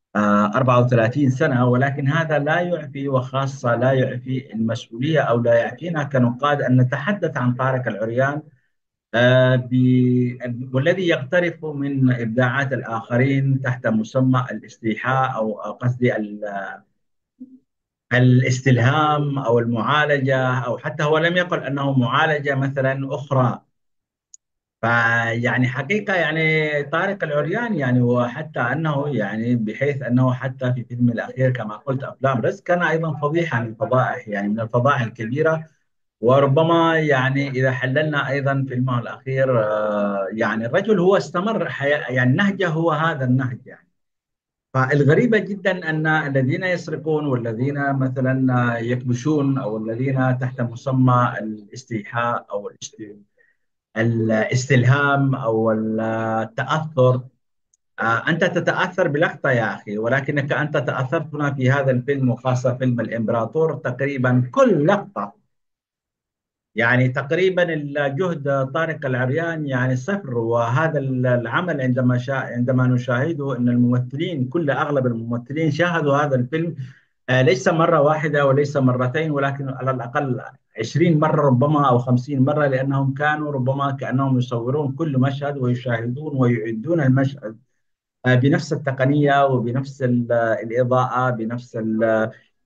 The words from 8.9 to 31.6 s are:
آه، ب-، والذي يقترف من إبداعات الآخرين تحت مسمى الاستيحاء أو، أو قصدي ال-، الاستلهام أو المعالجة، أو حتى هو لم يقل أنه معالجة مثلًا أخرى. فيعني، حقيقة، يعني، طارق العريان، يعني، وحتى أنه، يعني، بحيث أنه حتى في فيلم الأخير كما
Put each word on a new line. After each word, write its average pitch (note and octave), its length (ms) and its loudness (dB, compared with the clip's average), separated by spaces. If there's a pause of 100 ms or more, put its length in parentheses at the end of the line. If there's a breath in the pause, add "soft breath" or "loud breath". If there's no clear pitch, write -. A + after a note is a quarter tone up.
آه، B2+ 420 6
ب-، B2 1160 2
والذي F3 340 2
يقترف E3+ 560 0
من C#3 480 0
إبداعات B2 600 0
الآخرين C3 880 0
تحت B2 240 -4
مسمى A#2+ 640 2
الاستيحاء A2+ 840 -2
أو، A2 160 -2 (120)
أو G#2 80 -8
قصدي B2 440 0
ال-، G#2 280 -6 (1700)
الاستلهام C3 1300 4
أو A#2 200 2
المعالجة، C3 1000 0
أو A#2+ 200 -6
حتى D3+ 240 -8
هو D#3 160 2
لم E3+ 180 0
يقل F3 280 0
أنه C#3 340 -2
معالجة C#3 560 0
مثلًا C3+ 600 -2
أخرى. C3 460 0 (1200)
فيعني، A#2 840 0
حقيقة، G3 460 -4
يعني، D#3 680 0
طارق E3+ 420 -4
العريان، E3 500 -2
يعني، B2 260 2
وحتى B2 600 -2
أنه، C#3+ 480 -2
يعني، A2+ 480 -2
بحيث C3 460 -2
أنه B2+ 300 2
حتى B2+ 400 -4
في B2+ 120 -4
فيلم A#2+ 240 0
الأخير A#2 420 0
كما G#2+ 260 -6